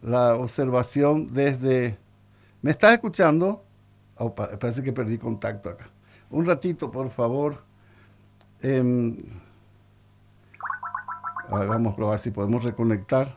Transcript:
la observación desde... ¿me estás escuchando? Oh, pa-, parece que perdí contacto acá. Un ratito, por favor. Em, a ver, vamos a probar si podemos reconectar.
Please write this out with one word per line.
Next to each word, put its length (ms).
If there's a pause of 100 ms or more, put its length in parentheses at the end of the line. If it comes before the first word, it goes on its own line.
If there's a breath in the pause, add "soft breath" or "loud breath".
la 340
observación 960
desde... 680 (640 soft breath)
¿me 80
estás 240
escuchando? 720 (520)
Oh, 180
pa-, 240
parece 240
que 100
perdí 260
contacto 520
acá. 180 (420 soft breath)
Un 160
ratito, 440
por 200
favor. 520 (1000 soft breath)
Em, 540 (2250 loud breath)
a 100
ver, 100
vamos 240
a 40
probar 220
si 120
podemos 340
reconectar. 720